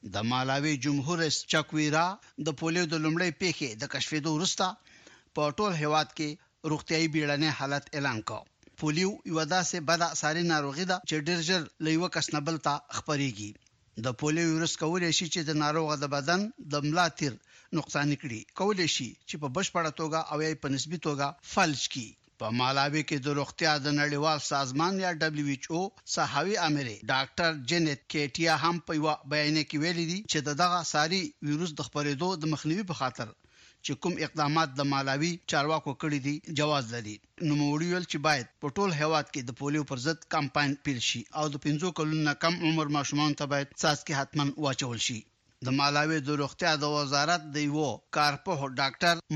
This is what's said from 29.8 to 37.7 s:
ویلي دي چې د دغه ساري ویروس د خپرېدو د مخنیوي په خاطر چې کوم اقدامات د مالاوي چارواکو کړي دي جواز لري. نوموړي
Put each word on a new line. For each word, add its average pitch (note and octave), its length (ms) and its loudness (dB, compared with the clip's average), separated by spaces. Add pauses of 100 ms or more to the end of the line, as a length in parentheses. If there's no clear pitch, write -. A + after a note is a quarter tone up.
ویلي E3+ 280 0
دي F#3 80 -4 (120)
چې D#3 80 2 (100)
د C#3+ 140 -4
دغه F3 280 2
ساري D#3+ 300 2 (260)
ویروس D3+ 320 -2
د D3 100 -6
خپرېدو D3 400 -2 (140)
د D#3 120 0
مخنیوي E3+ 360 -2
په C3 100 -6
خاطر B2 320 -4 (520)
چې C#3+ 80 -2 (100)
کوم F3+ 100 0 (120)
اقدامات D3+ 500 2
د C#3+ 160 0
مالاوي C#3 380 0 (220)
چارواکو D3+ 500 0
کړي D3 240 0
دي C#3+ 100 -2 (240)
جواز D3 340 2
لري. G#2+ 220 -8 (320)
نوموړي D3 400 2